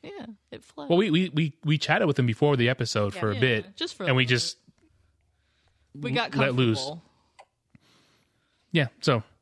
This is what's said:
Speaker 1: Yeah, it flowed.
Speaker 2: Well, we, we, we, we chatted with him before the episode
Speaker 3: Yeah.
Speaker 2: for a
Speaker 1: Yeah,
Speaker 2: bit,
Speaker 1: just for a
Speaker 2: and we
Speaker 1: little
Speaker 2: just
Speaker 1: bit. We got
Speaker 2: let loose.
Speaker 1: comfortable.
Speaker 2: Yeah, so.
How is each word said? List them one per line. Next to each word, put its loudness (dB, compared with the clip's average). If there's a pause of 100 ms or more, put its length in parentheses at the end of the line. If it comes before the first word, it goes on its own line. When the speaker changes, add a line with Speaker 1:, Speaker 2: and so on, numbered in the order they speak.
Speaker 1:
Yeah, -14 (260)
it -18
flowed. -16
Speaker 2:
Well, 4
we, 2
we, 0
we, -2 (120)
we 2
chatted 0
with 0
him 2
before 2
the 2
episode -2
Speaker 3:
Yeah. -8
Speaker 2:
for 0
a -2
Speaker 1:
Yeah, -8
Speaker 2:
bit, 0
Speaker 1:
just -8
for -12
a -2
Speaker 2:
and 2
we 4
Speaker 1:
little 2
Speaker 2:
just -4 (1400)
Speaker 1:
bit. -12
We -4
got -2
Speaker 2:
let 2
loose. 4
Speaker 1:
comfortable. -10 (1700)
Speaker 2:
Yeah, 4 (140)
so. 2 (180)